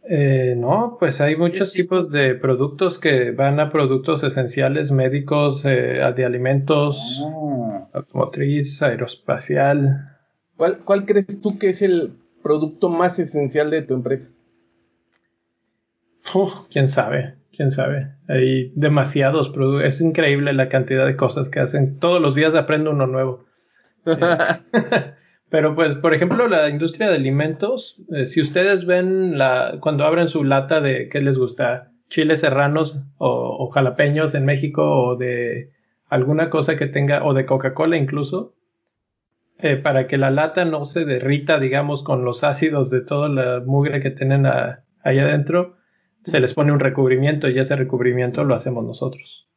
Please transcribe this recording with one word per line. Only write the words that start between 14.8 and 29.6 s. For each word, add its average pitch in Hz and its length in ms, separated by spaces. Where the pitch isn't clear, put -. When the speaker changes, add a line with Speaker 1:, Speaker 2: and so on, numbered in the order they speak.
Speaker 1:
Uf, 185 200
quién 135 160
sabe, 131 480
quién 139 160
sabe. 139 400
Hay 131 480
demasiados 147 800
produ-, 139 300
es 143 180
increíble 143 520
la 135 160
cantidad 131 360
de 139 100
cosas 139 340
que 143 100
hacen. 139 400
Todos 175 220
los 143 140
días 156 200
aprendo 156 360
uno 139 160
nuevo. 131 380
Speaker 3:
<laughs> - 0
Speaker 1:
Eh, - 0
<laughs> 170 1080
pero 151 260
pues, 156 200
por 160 180
ejemplo, 185 340
la 156 220
industria 160 400
de 175 60
alimentos, 151 840
eh, 135 100
si 156 140
ustedes 180 460
ven 180 520
la, 127 440